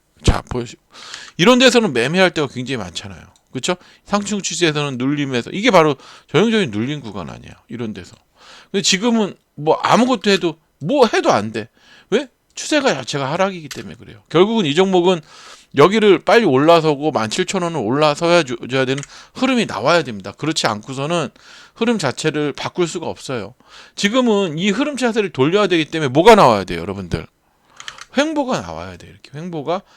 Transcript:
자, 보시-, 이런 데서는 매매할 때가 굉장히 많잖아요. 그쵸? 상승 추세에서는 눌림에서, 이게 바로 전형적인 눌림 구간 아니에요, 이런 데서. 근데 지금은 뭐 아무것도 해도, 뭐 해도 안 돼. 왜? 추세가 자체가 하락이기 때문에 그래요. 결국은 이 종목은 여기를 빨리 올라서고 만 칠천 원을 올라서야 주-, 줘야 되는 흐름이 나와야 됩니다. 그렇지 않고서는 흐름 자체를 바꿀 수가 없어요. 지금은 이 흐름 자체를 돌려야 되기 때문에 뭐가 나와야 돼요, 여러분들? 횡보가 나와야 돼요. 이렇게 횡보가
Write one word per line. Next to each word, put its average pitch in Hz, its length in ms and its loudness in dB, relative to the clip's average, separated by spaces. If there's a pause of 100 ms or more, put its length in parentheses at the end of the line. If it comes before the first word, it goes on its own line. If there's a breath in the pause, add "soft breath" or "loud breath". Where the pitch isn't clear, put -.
(240)
자, - 160 2
보시-, - 360 -10 (600 loud breath)
이런 247 220 6
데서는 240 340 4
매매할 156 380 2
때가 151 180 -2
굉장히 123 300 -8
많잖아요. 87 480 -14 (260)
그쵸? 175 240 -4 (280 soft breath)
상승 202 360 -4
추세에서는 151 560 -2
눌림에서, 135 540 -2
이게 214 200 -2
바로 160 260 4 (320 loud breath)
전형적인 202 420 0
눌림 127 320 -4
구간 98 260 -10
아니에요, 62 240 -16 (160)
이런 113 240 -8
데서. 95 240 -18 (540 loud breath)
근데 196 100 -4
지금은 214 560 0 (180)
뭐 151 280 0
아무것도 214 480 2
해도, 170 260 0 (220)
뭐 233 280 2
해도 330 240 0
안 110 220 0
돼. 107 160 -8 (440 soft breath)
왜? 254 160 -2 (260)
추세가 277 380 0
자체가 135 400 -6
하락이기 175 380 -4
때문에 98 240 -14
그래요. 107 340 -20
결국은 202 380 2
이 139 80 -2
종목은 185 480 2 (520 loud breath)
여기를 190 440 6
빨리 220 260 4
올라서고 151 640 4
만 110 200 -2
칠천 185 320 -4
원을 165 180 -4
올라서야 151 640 2
주-, 127 160 -8 (120)
줘야 131 140 0
되는 135 180 -4 (320 loud breath)
흐름이 254 300 0
나와야 131 380 0
됩니다. 104 300 -12
그렇지 156 340 -4
않고서는 135 640 -4 (440 loud breath)
흐름 233 240 0
자체를 147 540 -4
바꿀 - 340 -4
수가 160 220 -8
없어요. 101 460 -10 (400 loud breath)
지금은 202 640 0
이 202 120 0
흐름 277 280 -2
자체를 220 320 -2
돌려야 175 360 2
되기 165 200 0
때문에 156 240 -4
뭐가 170 240 8
나와야 123 300 6
돼요, 87 160 -6
여러분들? 87 460 -8 (920 loud breath)
횡보가 277 420 -2
나와야 85 380 -12
돼요. 85 120 -20
이렇게 98 240 -20
횡보가 165 460 -8 (160 soft breath)